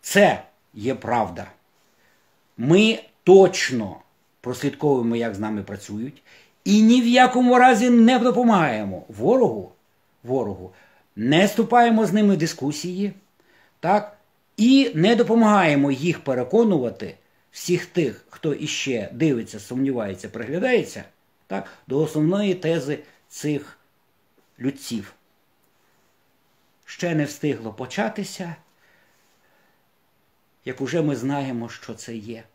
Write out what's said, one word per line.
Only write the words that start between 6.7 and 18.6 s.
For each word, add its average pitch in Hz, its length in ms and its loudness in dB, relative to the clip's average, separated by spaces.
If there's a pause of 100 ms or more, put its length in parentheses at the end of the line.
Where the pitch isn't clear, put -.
ні 240 200 6
в 233 40 0
якому 247 520 4
разі 247 320 4
не 240 280 6
допомагаємо 160 920 0
ворогу, 120 640 0 (500)
ворогу, 101 500 -6 (440)
не 143 300 2
вступаємо 226 600 2
з 160 60 -2
ними 208 220 2
в 160 40 -2
дискусії, 170 760 -6 (680)
так, 202 360 -2 (400)
і 262 380 4
не 196 220 2
допомагаємо 196 760 2
їх 139 300 -2
переконувати, 127 960 -2 (360)
всіх - 360 -6
тих, 135 420 -6
хто - 260 -6
іще 127 580 -6